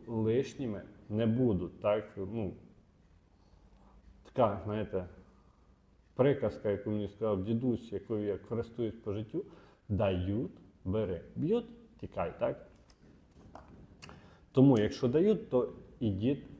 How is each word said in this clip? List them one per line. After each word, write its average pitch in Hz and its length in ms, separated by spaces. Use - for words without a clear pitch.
лишніми 113 760
не 110 180
будуть. 110 540
Так, 107 240
ну, 113 360
така, 101 400
знаєте, 101 420
приказка, 127 560
яку 101 200
мені 104 180
сказав 101 360
дідусь, 117 480
якою 104 340
я 95 120
користуюсь 113 560
по - 180
життю: 110 320
«Дають, 98 720
бери, 95 360
б'ють, 220 640
тікай», 90 380
так? 127 280
Тому, 131 260
якщо 107 300
дають, 175 420
то 123 220
ідіть 113 460